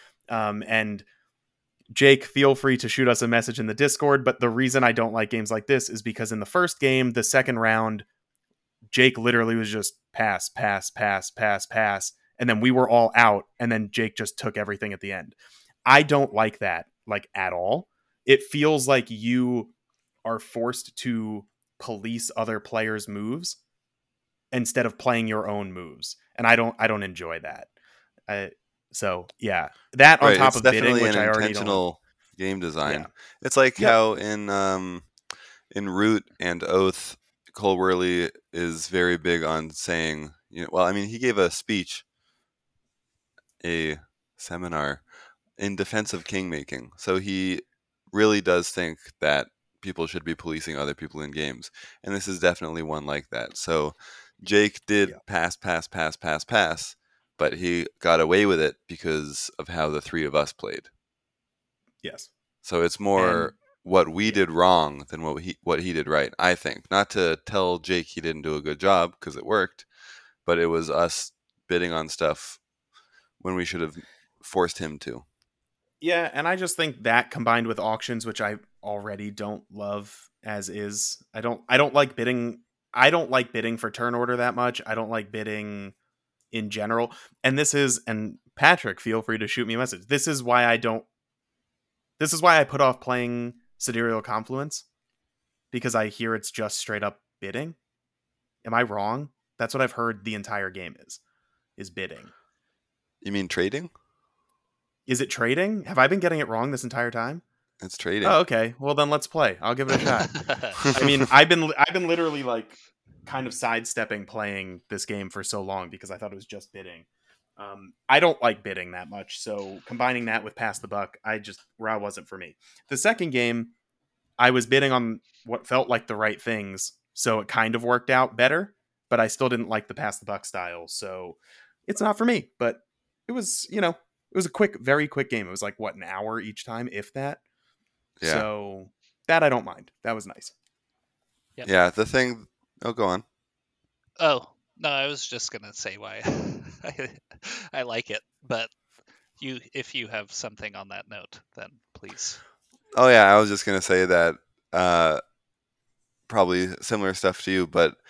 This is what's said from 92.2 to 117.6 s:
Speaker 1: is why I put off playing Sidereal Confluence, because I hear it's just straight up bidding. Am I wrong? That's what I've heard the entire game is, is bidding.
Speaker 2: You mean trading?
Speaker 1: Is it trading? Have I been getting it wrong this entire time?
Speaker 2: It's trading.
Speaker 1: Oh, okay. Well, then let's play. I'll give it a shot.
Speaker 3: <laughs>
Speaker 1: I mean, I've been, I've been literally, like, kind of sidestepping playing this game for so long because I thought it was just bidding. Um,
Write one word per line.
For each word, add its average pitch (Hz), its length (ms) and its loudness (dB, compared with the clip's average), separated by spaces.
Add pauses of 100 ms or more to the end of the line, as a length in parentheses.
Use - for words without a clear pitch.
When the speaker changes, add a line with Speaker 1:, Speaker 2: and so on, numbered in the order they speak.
Speaker 1:
is 156 80 -2
why 165 180 8
I 143 40 6
put 139 180 -2
off 131 200 4
playing 120 540 -4 (220)
Sidereal 117 440 -2
Confluence, 127 640 -8 (880)
because 120 240 -4
I 110 120 0
hear 113 280 -4
it's - 160 -8
just 107 260 -6
straight 104 260 -6
up 104 180 -8 (200)
bidding. 127 340 -10 (920)
Am 113 80 -6
I 120 100 2
wrong? 110 460 -4 (280)
That's 117 160 -4
what 131 80 -2
I've 127 120 0
heard 113 300 -6
the 110 120 -6
entire 101 340 -6
game 90 260 -14 (100)
is, - 140 -20 (580)
is 95 120 -14
bidding. 87 400 -12 (920)
Speaker 2:
You 98 120 -10
mean 98 160 -4
trading? 107 400 -2 (1200)
Speaker 1:
Is 127 140 0
it 123 80 -4
trading? 180 560 -2
Have 185 120 -4
I 131 100 6
been 190 120 0
getting 170 200 0
it 143 80 -2
wrong 117 240 -2
this 127 120 -6
entire 120 280 -4
time? 120 300 -6 (400)
Speaker 2:
It's 92 160 -14
trading. 95 300 -2
Speaker 1:
Oh, 156 120 6
okay. 120 400 0
Well, 139 160 -2
then 147 140 2
let's 147 180 0
play. 127 340 0
I'll 113 140 -2
give 131 140 -2
it 135 120 2
a - 40 -6
shot. 123 300 0
Speaker 3:
<laughs> 131 640 -2
Speaker 1:
I 135 40 4
mean, 139 260 4
I've 147 180 10
been, 165 280 2
I've 147 160 4
been 180 140 -2
literally, 160 360 -2
like, 117 340 -6 (480)
kind 131 220 -8
of 117 60 -10
sidestepping 113 720 -4
playing 98 640 -8
this 98 160 -8
game 98 240 -8
for 98 140 -10
so 104 180 -6
long 95 280 -8
because 92 220 -18
I 92 60 -12
thought 104 140 -12
it 101 40 -16
was 98 100 -20
just - 280 -20
bidding. 90 320 -20 (520)
Um, 98 360 -18 (140)